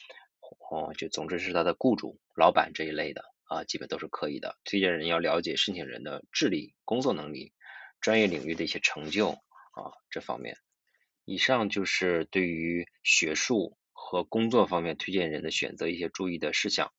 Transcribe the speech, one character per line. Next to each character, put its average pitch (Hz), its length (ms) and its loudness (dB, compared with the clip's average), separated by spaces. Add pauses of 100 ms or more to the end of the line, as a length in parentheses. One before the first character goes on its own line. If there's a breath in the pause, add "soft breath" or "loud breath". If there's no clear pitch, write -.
(720 loud breath)
哦， 78 260 -4
就 80 120 -6
总 80 180 -6
之 87 100 -2
是 87 140 -4
他 85 120 4
的 85 100 4
雇 120 240 4
主、 - 200 -10 (160)
老 82 200 8
板 80 200 4
这 80 120 -4
一 76 60 -4
类 76 200 -2
的， - 140 -12 (180)
啊， 80 220 -6
基 - 120 -6
本 - 120 -8
都 78 100 -4
是 78 80 -8
可 - 220 -4
以 69 100 -6
的。 - 240 -8
推 101 160 0
荐 90 180 4
人 78 80 -2
要 85 140 4
了 82 220 4
解 82 160 -2
申 98 180 0
请 82 100 -8
人 60 160 -12
的 71 300 -8
智 - 160 2
力、 - 280 -2 (100)
工 - 160 0
作 247 120 2
能 76 200 -6
力、 - 180 -12 (480 loud breath)
专 110 220 4
业 104 60 6
领 76 200 -2
域 80 80 -2
的 82 80 -4
一 78 40 -2
些 - 120 -4
成 76 300 -2
就， 92 220 2
啊， - 600 -14 (180)
这 - 120 -8
方 - 180 -6
面。 58 180 -10 (680)
以 98 120 -6
上 117 300 2
就 98 160 -2
是 87 400 0
对 90 240 0
于 85 400 -2 (160)
学 78 320 2
术 101 420 0 (140)
和 - 320 -2
工 113 260 0
作 110 160 6
方 87 160 0
面 82 140 -2
推 - 180 -6
荐 87 160 2
人 76 140 -4
的 80 80 -4
选 - 240 -2
择 82 140 -2
一 82 80 -4
些 85 100 -4
注 92 220 -4
意 85 80 -4
的 78 160 -2
事 - 160 0
项 - 300 -2